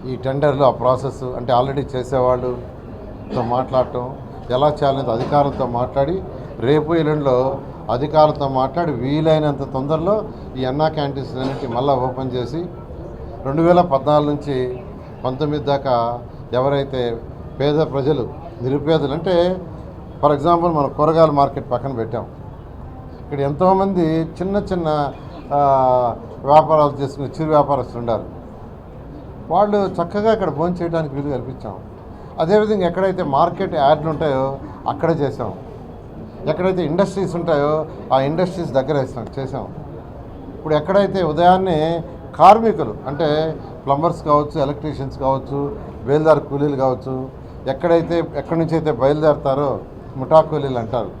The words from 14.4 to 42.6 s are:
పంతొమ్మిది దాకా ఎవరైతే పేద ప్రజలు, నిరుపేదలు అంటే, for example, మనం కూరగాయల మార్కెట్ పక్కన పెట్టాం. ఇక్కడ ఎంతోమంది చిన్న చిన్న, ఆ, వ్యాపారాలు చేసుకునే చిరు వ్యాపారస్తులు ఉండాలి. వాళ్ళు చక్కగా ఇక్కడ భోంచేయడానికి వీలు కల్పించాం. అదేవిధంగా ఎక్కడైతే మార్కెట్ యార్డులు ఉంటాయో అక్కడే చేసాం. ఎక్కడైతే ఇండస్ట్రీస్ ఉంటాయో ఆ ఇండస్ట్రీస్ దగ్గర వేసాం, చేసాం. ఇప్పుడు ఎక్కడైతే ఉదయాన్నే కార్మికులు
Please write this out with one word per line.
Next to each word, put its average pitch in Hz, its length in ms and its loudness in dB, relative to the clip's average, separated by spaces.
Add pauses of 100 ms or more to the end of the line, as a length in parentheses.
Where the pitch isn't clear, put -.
పంతొమ్మిది 143 400 -2
దాకా 127 540 0 (340)
ఎవరైతే 131 640 0 (440)
పేద 147 140 2
ప్రజలు, 139 540 0 (340)
నిరుపేదలు 139 500 2
అంటే, 180 480 2 (640)
for 147 140 6
example, 170 320 4
మనం 147 180 2
కూరగాయల 160 420 4
మార్కెట్ 139 400 0
పక్కన 131 220 -2
పెట్టాం. 113 340 -4 (1000)
ఇక్కడ 143 160 -6
ఎంతోమంది 185 640 2 (180)
చిన్న 180 360 -4
చిన్న, 156 560 0 (400)
ఆ, 131 640 4 (280)
వ్యాపారాలు 147 460 6
చేసుకునే 135 380 -6
చిరు 156 200 -4
వ్యాపారస్తులు 135 500 2
ఉండాలి. 113 240 -2 (1300)
వాళ్ళు 208 280 2
చక్కగా 202 560 0
ఇక్కడ 196 160 2
భోంచేయడానికి 160 640 -2
వీలు 143 160 -4
కల్పించాం. 120 440 -8 (640)
అదేవిధంగా 202 480 2
ఎక్కడైతే 185 360 0
మార్కెట్ 165 520 0
యార్డులు 151 360 4
ఉంటాయో 135 480 0 (300)
అక్కడే 160 260 0
చేసాం. 127 400 -2 (920)
ఎక్కడైతే 185 380 0
ఇండస్ట్రీస్ 180 500 0
ఉంటాయో 156 520 2 (260)
ఆ 131 80 6
ఇండస్ట్రీస్ 165 500 0
దగ్గర 135 300 0
వేసాం, 120 260 -6 (120)
చేసాం. 127 300 -6 (840)
ఇప్పుడు 151 200 -2
ఎక్కడైతే 190 480 2
ఉదయాన్నే 170 800 4 (340)
కార్మికులు 185 580 6 (120)